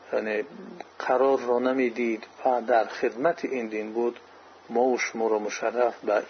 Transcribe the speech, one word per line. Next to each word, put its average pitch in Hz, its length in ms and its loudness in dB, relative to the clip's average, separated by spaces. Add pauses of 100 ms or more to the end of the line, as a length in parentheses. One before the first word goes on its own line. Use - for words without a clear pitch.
(120)
یعنی، 110 320 -2 (540)
قرار 131 420 4
را 120 180 0
نمیدید 123 680 0 (180)
و 123 160 2
در 113 240 4
خدمت 127 600 -2
این 120 240 -4
دین 107 240 -6
بود. 120 280 -2 (500)
ما 117 120 2
و 127 160 2
شما 113 300 -2
را 110 100 2
مشرف 117 680 -2
به 107 260 2